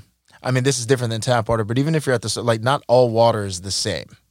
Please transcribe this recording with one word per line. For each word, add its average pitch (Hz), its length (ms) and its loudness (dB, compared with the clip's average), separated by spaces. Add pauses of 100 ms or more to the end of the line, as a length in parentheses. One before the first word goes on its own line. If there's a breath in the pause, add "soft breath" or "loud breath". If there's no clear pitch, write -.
(420 soft breath)
I 127 100 -4
mean, 127 140 2
this 135 120 2
is 120 80 -8
different 120 260 0
than 113 100 -6
tap 120 260 0
water, 113 160 0
but 117 140 -4
even 151 180 0
if 151 100 -2
you're 131 100 0
at 110 60 -2
the - 40 -10
s-, 107 100 -6
like, 113 240 0
not 131 300 0
all 120 220 6
water 110 340 2
is 90 160 -8
the 98 100 -10
same, 85 360 -4 (240)